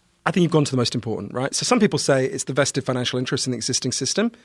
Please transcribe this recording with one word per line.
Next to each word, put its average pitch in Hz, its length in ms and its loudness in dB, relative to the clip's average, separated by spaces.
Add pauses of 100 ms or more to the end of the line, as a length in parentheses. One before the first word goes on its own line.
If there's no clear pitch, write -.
<clears throat> - 240 -12
I 165 40 2
think 175 120 2
you've 165 100 4
gone 151 120 6
to - 60 -2
the 135 60 -2
most 120 180 0
important, 107 400 -6
right? 131 200 -2
So - 100 -2
some 247 160 2
people - 180 4
say 135 280 2
it's - 180 -6
the - 80 -6
vested 135 320 0
financial 127 340 -2
interest 127 280 -2
in 131 40 -2
the 123 60 -2
existing 127 360 -2
system. 202 380 0 (140)